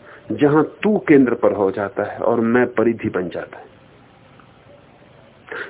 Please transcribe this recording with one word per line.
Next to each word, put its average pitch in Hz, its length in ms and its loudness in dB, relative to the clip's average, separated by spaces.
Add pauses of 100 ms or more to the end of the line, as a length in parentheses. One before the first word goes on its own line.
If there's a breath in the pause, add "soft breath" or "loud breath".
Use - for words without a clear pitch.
(320 loud breath)
जहां 143 320 2
तू 202 340 -2 (100)
केंद्र 139 260 6
पर - 180 0
हो 98 200 0
जाता 101 320 -4
है 104 140 -10
और 117 220 0
मैं 117 340 2
परिधि 113 360 -2
बन 90 200 -4
जाता 82 280 -14
है, - 80 -20 (2000 loud breath)